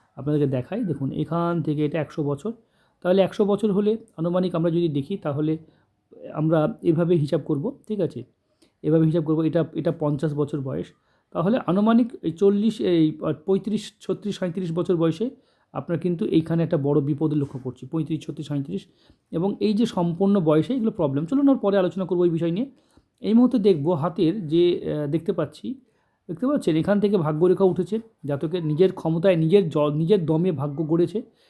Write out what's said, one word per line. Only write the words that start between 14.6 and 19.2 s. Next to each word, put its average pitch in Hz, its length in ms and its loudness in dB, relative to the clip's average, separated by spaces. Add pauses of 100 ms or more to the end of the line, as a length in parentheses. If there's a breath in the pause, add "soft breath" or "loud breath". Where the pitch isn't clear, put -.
বছর 175 240 0
বয়সে 165 340 0 (440 soft breath)
আপনার 147 260 -6
কিন্তু 175 260 -2
এইখানে 165 380 2
একটা 160 140 0
বড় 143 240 2
বিপদ 147 320 -2
লক্ষ্য 139 260 -4
করছি, 127 260 -12
পঁয়ত্রিশ, 160 340 -4
ছত্রিশ, 151 280 -12
সাঁইত্রিশ। 147 400 -6 (440 soft breath)